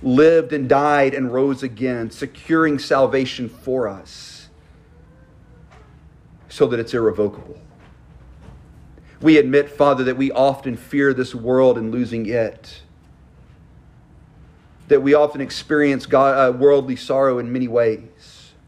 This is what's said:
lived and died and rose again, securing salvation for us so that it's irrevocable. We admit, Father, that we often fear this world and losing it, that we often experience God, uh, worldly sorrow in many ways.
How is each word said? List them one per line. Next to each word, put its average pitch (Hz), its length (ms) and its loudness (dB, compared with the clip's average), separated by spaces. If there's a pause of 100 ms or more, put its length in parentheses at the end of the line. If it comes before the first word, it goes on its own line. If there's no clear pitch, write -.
lived 156 520 4
and 139 140 -4
died 139 460 2
and 131 180 -4
rose 131 300 -2
again, 120 480 -6
securing 160 680 -2
salvation 131 680 0
for 127 400 -6
us - 600 -16 (2000)
so - 200 0
that 117 120 -4
it's 113 140 -8
irrevocable. 107 680 -4 (1600)
We 156 160 6
admit, 143 320 2
Father, 139 360 0
that 127 120 -2
we 135 140 -2
often 135 440 0
fear 139 380 -2
this 127 220 -6
world 127 420 2
and 113 140 -6
losing 117 340 -6
it, 110 560 -6 (2000)
that 139 140 2
we 139 120 2
often 147 260 2
experience 139 680 -2
God, 135 480 2
uh, - 20 -12
worldly 135 380 2
sorrow 135 420 -2
in 123 160 -8
many 127 140 -4
ways. - 880 -4 (140)